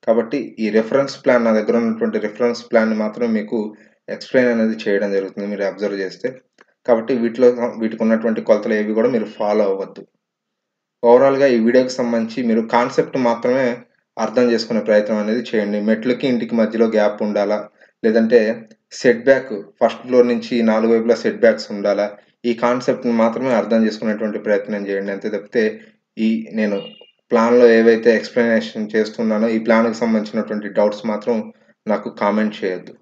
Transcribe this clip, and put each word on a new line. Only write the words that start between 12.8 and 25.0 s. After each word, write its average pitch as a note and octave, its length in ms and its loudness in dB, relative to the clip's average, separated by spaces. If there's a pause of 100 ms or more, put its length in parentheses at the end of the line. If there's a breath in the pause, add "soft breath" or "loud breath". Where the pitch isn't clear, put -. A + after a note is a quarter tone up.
మాత్రమే B2 500 0 (480)
అర్థం A2+ 300 0
చేసుకునే A2+ 340 0
ప్రయత్నం G#2+ 380 2
అనేది A2 240 -2
చేయండి. G#2 380 -2
మెట్లకి A2 480 -2
ఇంటికి A#2 260 -2
మధ్యలో A2+ 340 2
గ్యాప్ G#2 340 0
ఉండాలా, G#2 360 -2 (440 soft breath)
లేదంటే A2+ 380 4 (520)
సెట్ A2+ 320 2
బ్యాక్ C3 260 2 (240)
ఫస్ట్ A2+ 280 -2
ఫ్లోర్ B2 240 4
నుంచి A#2+ 360 -2
నాలుగు A2+ 300 2
వైపులా A2+ 240 2
సెట్ G#2 240 -4
బ్యాక్స్ A2+ 300 2
ఉండాలా, G2+ 360 -2 (380 loud breath)
ఈ A#2+ 100 0
కాన్సెప్ట్‌ని B2 600 -2
మాత్రమే A#2 400 0
అర్థం A2+ 280 0
చేసుకునేటువంటి G#2+ 560 -4
ప్రయత్నం G#2 460 -4
చేయండి. G2 280 -4